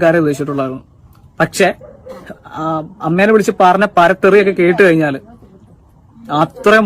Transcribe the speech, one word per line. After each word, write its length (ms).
കാര്യം 220
ഉദ്ദേശിച്ചിട്ടുള്ളായിരുന്നു. 580
പക്ഷേ, 280
ആ, 60
അമ്മേനെ 300
വിളിച്ച് 260
പറഞ്ഞ 240
പരത്തെറിയൊക്കെ 640
കേട്ട് 260
കഴിഞ്ഞാൽ 280
അത്രയും 440